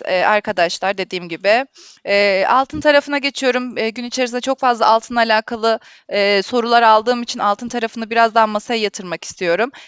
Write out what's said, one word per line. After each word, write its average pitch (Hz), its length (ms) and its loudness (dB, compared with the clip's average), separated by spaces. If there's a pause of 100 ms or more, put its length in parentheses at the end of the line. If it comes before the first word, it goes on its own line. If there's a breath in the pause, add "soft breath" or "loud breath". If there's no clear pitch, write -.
e, 185 180 0
arkadaşlar 196 760 0
dediğim 180 320 -6
gibi. 196 360 0 (400 loud breath)
E, 202 440 2
altın 269 320 0
tarafına 285 360 2
geçiyorum. 254 600 -4
E, 220 120 -2
gün 233 140 -10
içerisinde 247 380 -4
çok 262 180 -4
fazla 240 280 2
altınla 226 320 2
alakalı, 220 600 0 (300 loud breath)
e, 202 320 2
sorular 233 400 2
aldığım 226 420 4
için 233 160 -10
altın 208 300 -2
tarafını 226 400 -6
biraz 233 260 2
daha 220 120 4
masaya 214 320 -4
yatırmak 185 440 -6
istiyorum. 185 480 -2 (160 loud breath)